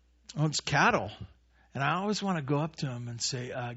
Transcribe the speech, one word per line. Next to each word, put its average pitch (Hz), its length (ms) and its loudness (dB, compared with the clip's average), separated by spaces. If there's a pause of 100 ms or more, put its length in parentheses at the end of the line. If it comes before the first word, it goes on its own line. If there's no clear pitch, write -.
(360)
owns 151 240 2
cattle, 151 500 4 (640)
and 135 100 0
I 160 160 2
always 202 220 0
wanna 180 200 0
go 143 160 2
up 160 180 -2
to 151 100 -2
him 120 220 -6
and 117 120 -8
say, 123 320 -4
uh, 123 240 -6